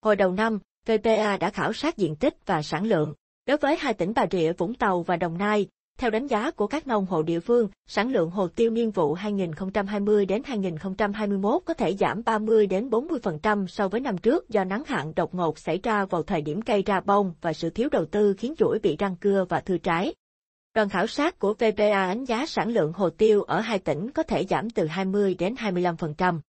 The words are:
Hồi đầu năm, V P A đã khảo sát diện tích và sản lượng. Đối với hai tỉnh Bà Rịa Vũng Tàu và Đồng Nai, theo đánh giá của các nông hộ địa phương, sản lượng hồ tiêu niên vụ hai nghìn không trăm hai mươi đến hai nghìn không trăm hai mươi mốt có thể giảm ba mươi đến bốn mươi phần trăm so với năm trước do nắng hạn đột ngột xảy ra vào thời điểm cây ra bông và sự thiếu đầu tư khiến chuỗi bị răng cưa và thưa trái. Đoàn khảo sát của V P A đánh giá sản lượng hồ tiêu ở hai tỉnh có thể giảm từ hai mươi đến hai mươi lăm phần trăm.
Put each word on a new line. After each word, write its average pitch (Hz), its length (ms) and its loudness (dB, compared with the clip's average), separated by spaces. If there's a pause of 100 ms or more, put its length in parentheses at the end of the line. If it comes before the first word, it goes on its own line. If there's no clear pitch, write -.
Hồi 214 120 4
đầu 196 160 4
năm, 214 280 0 (260)
V 226 60 0 (120)
P - 20 0
A 208 320 2
đã 185 120 0
khảo 185 240 -2
sát 302 240 -4
diện 156 180 0
tích 277 300 -2
và 165 160 0
sản 156 240 -4
lượng. 156 280 2 (340)
Đối 277 100 2
với 294 200 2
hai 302 160 -2
tỉnh 180 220 -2
Bà 247 160 2
Rịa 170 220 2
Vũng 180 200 -2
Tàu 190 280 0
và 175 140 0
Đồng 170 220 -4
Nai, 208 300 0 (300)
theo 247 120 0
đánh 226 180 -2
giá 233 240 -2
của 208 160 -2
các 285 200 -4
nông 214 180 0
hộ 175 160 0
địa 170 180 0
phương, 233 300 2 (180)
sản 226 240 -2
lượng 262 180 2
hồ 185 180 -2
tiêu 226 220 2
niên 226 220 0
vụ 160 220 2
hai 202 180 -4
nghìn 185 220 -2
không 190 180 -6
trăm 196 160 -2
hai 208 120 -4
mươi 208 260 2
đến 196 200 0
hai 262 120 -6
nghìn 185 200 -4
không 185 180 -6
trăm 208 180 0
hai 214 140 -4
mươi 202 100 0
mốt 214 280 0
có 330 80 -4
thể 202 220 0
giảm 190 300 0
ba 226 140 0
mươi 214 280 4
đến 196 220 -2
bốn 240 180 0
mươi 330 160 -2
phần 170 160 -4
trăm 208 280 0
so 202 200 -2
với 208 140 -2
năm 240 160 -4
trước 269 320 0
do 202 140 2
nắng 196 240 -4
hạn 160 280 -4
đột 170 200 -2
ngột 165 240 -2
xảy 175 240 -2
ra 208 220 0
vào 175 180 -2
thời 175 180 -2
điểm 151 200 -4
cây 202 240 0
ra 196 140 2
bông 196 420 2
và 165 120 -2
sự 165 160 -4
thiếu 233 220 -2
đầu 180 140 2
tư 208 280 2
khiến 233 240 -4
chuỗi 208 220 2
bị 208 180 0
răng 196 180 -2
cưa 196 340 2
và 160 100 0
thưa 180 180 -2
trái. 180 360 0 (600)
Đoàn 208 160 2
khảo 196 180 0
sát 302 320 -2
của 208 140 0
V 226 100 -2 (120)
P - 40 -8
A 202 280 4
đánh 226 180 -4
giá 247 200 -2
sản 208 240 -2
lượng 175 240 2
hồ 185 160 0
tiêu 214 340 4
ở 160 160 0
hai 220 200 -2
tỉnh 170 320 -4
có 320 120 -2
thể 180 220 0
giảm 185 240 -2
từ 208 160 0
hai 175 200 -4
mươi 190 340 0
đến 196 180 -2
hai 214 140 -4
mươi 175 120 0
lăm 170 140 0
phần 151 160 -4
trăm. 175 280 0 (120)